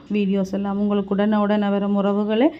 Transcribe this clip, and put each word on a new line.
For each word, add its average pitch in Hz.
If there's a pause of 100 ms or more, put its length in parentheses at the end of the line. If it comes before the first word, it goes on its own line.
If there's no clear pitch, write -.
(100)
வீடியோஸ் 196
எல்லாம் 196
உங்களுக்கு 202
உடனே 208
உடனே 208
வரும் 202
உறவுகளே. 208 (100)